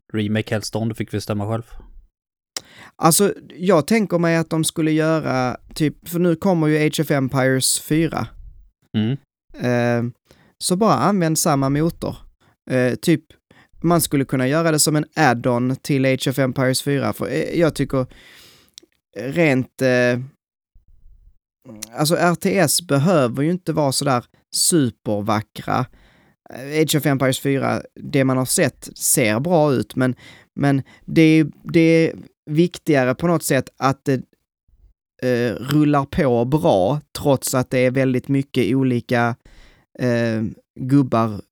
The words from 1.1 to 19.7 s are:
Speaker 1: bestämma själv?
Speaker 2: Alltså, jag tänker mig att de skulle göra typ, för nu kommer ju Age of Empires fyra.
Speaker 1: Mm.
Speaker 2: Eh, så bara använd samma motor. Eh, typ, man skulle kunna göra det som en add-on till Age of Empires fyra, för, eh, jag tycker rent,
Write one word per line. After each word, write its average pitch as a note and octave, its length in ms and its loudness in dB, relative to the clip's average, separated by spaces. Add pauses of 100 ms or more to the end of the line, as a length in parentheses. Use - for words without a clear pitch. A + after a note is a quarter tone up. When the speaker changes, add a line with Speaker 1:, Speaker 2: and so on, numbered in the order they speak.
Speaker 1:
bestämma G#2 360 -4
själv? A2+ 160 -4 (1300)
Speaker 2:
Alltså, E3+ 380 2 (240)
jag F3+ 300 2
tänker G#3 320 0
mig E3 180 2
att D#3+ 120 -2
de D#3+ 140 0
skulle D#3 280 -2
göra C#3+ 640 -2 (160)
typ, - 360 -4
för F3 100 -4
nu E3+ 160 2
kommer E3+ 320 0
ju D3+ 200 2
Age D3+ 120 -4
of D#3 120 -2
Empires C3 680 0
fyra. D#3 480 -2 (720)
Speaker 1:
Mm. A2+ 200 -2 (400)
Speaker 2:
Eh, A#2+ 560 -2 (500)
så F3+ 120 0
bara G3 180 2
använd D#3+ 460 2
samma C#3 300 0
motor. D3+ 460 -2 (560)
Eh, B2+ 240 0
typ, D#3+ 280 0 (580)
man E3+ 200 2
skulle C#3 240 -2
kunna C3 220 -2
göra D#3+ 240 0
det D3+ 80 2
som D3+ 160 2
en D3+ 100 0 (100)
add-on B2+ 600 2
till C3+ 300 0
Age C3 220 0
of C3+ 120 -2
Empires C3 420 0
fyra, C3 320 -2
för, - 140 -6
eh, D#3 320 -4
jag D#3 160 2
tycker C3 300 -2 (1120)
rent, C3+ 640 0